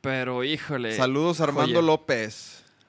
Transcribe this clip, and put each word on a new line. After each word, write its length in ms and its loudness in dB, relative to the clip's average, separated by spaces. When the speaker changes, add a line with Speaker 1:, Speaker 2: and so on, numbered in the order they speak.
Speaker 1:
Pero, 380 -2
híjole, 520 -4
Speaker 2:
Saludos 460 0
a 40 2
Armando 340 2
Speaker 1:
joya. 80 4
Speaker 2:
López. 760 -2